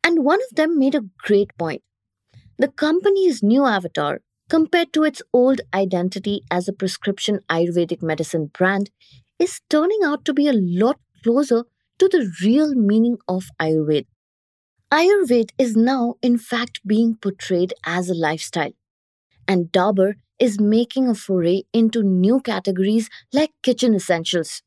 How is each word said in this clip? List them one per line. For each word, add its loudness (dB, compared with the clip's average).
And 0
one 2
of -12
them 0
made 2
a -2
great 0
point. -6
The 0
company's 0
new 4
avatar, -4
compared 0
to 0
its -2
old 4
identity -4
as -2
a -8
prescription -4
Ayurvedic 0
medicine -4
brand, 0
is -4
turning 0
out -2
to -2
be 2
a 2
lot 0
closer 0
to 6
the 0
real 2
meaning 2
of -4
Ayurveda. 0
Ayurveda 2
is 0
now, 2
in 2
fact, -6
being 2
portrayed -4
as -4
a -2
lifestyle. -4
And -2
Dabur 2
is 2
making 0
a 0
foray -2
into 2
new 2
categories -2
like 0
kitchen 2
essentials. -2